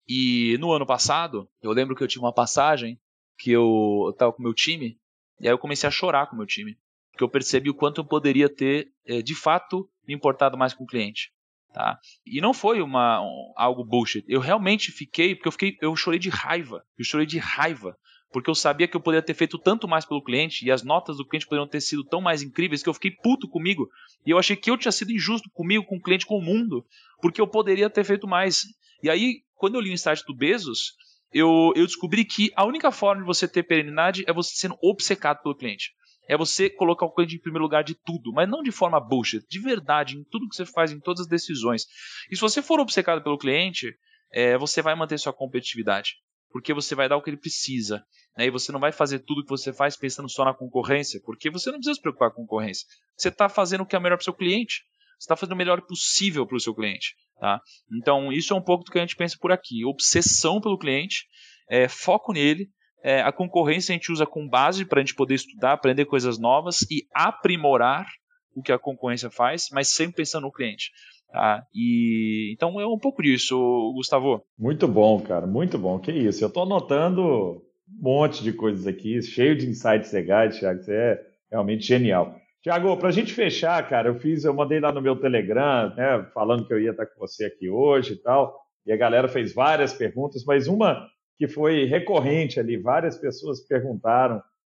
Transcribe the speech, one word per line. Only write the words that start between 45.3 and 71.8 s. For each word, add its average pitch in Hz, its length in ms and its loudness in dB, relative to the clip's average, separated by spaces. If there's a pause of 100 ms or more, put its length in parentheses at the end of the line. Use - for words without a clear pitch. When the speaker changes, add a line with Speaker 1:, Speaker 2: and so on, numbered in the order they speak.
Speaker 1:
competitividade, 113 800 -4 (360)
porque 127 220 -6
você 147 220 -4
vai 135 160 2
dar 143 80 4
o 143 40 -4
que 151 60 -8
ele 147 80 -8
precisa, 113 640 -6 (320)
né? 117 120 0
E 131 40 2
você 127 220 -8
não 139 80 -6
vai 147 120 0
fazer 139 260 -2
tudo 143 240 -6
que 143 80 -10
você 135 200 -6
faz 143 280 -2
pensando 135 320 -8
só 135 160 0
na 131 80 2
concorrência, 131 720 -2
porque 131 240 -6
você 180 200 -6
não 294 80 -8
precisa 285 160 -4
se - 60 -12
preocupar 127 300 0
com 120 100 -18
a 117 40 -12
concorrência. 107 420 -6 (300)
Você - 140 -2
tá 196 200 2
fazendo 190 320 0
o 185 40 -4
que - 100 -6
é 180 40 2
melhor 175 160 2
pro - 80 -8
seu 180 100 -4
cliente, 190 480 -2 (360)
você - 100 -20
tá 160 80 2
fazendo 185 180 -8
o 185 40 -8
melhor 180 240 0
possível 175 640 -2
pro 123 140 -4
seu 113 140 -4
cliente, 104 400 -6 (260)
tá? 101 200 0 (320)
Então, 139 400 0
isso 156 200 -2
é 196 40 0
um 185 60 -4
pouco 175 220 0
do - 80 -20
que 175 60 0
a - 20 0
gente 170 160 -6
pensa 170 240 -4
por 175 100 -2
aqui. 120 340 -2
Obsessão 156 760 2
pelo 202 180 0
cliente, 147 460 -2 (440)
é, 123 200 4
foco 208 440 0
nele, 156 360 0 (340)
é, 135 200 2
a 113 100 2
concorrência 175 600 0
a 175 40 -2
gente 170 160 -6
usa 156 140 2
como 151 220 -10
base 147 360 2
pra 143 160 2
gente 135 160 -4
poder 135 180 2
estudar, 131 380 0
aprender 139 320 2
coisas 127 340 0
novas 147 520 0
e 151 220 -4
aprimorar 151 960 2 (480)
o 131 80 -10
que 135 100 0
a 123 60 2
concorrência 123 520 -6
faz, 135 420 0
mas 139 160 0
sempre 170 280 0
pensando 151 280 -4
no 139 80 -8
cliente, 110 380 -8 (420)
tá? 107 320 2 (100)
E, 113 800 0